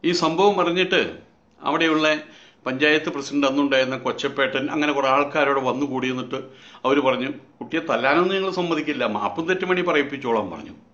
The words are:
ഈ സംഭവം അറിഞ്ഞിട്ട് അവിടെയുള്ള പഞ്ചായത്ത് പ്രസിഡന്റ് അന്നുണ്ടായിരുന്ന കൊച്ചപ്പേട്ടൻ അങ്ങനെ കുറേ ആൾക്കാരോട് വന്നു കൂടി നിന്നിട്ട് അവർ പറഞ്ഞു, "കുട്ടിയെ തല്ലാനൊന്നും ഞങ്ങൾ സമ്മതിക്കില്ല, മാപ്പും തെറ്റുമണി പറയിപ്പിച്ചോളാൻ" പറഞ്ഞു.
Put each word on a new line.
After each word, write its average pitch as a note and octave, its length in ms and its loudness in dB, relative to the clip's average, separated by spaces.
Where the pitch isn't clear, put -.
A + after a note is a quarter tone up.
ഈ E3 80 2
സംഭവം F3+ 400 4
അറിഞ്ഞിട്ട് F3 380 0
അവിടെയുള്ള D#3 460 2
പഞ്ചായത്ത് D3+ 480 2
പ്രസിഡന്റ് C#3+ 360 0
അന്നുണ്ടായിരുന്ന C3 560 2
കൊച്ചപ്പേട്ടൻ C3 580 -2
അങ്ങനെ D3+ 200 0
കുറേ C3+ 220 0
ആൾക്കാരോട് C#3 520 2
വന്നു B2+ 240 -2
കൂടി B2+ 180 -2
നിന്നിട്ട് B2+ 300 -6
അവർ C3+ 200 4
പറഞ്ഞു, B2+ 240 0
"കുട്ടിയെ D#3+ 320 -6
തല്ലാനൊന്നും D3 480 2
ഞങ്ങൾ F#3+ 200 -2
സമ്മതിക്കില്ല, D3+ 460 -2
മാപ്പും G#2+ 320 -4
തെറ്റുമണി F3+ 400 0
പറയിപ്പിച്ചോളാൻ" C3 640 0
പറഞ്ഞു. - 220 -16